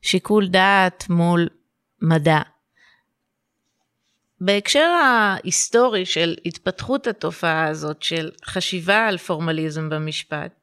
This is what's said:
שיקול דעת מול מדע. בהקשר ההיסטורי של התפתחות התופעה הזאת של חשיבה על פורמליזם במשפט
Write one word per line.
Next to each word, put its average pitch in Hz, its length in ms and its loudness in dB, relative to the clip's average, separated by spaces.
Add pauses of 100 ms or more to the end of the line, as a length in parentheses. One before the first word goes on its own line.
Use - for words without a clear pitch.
שיקול 196 460 0
דעת 190 600 2
מול 170 400 2 (540)
מדע. 160 380 4 (2000)
בהקשר 202 500 2 (120)
ההיסטורי 214 1040 2
של 170 280 0 (120)
התפתחות 240 600 -6
התופעה 165 580 -2
הזאת 151 380 -6
של 160 280 -6 (140)
חשיבה 190 640 -2
על 196 120 -2
פורמליזם 160 720 -4
במשפט 156 600 -8 (120)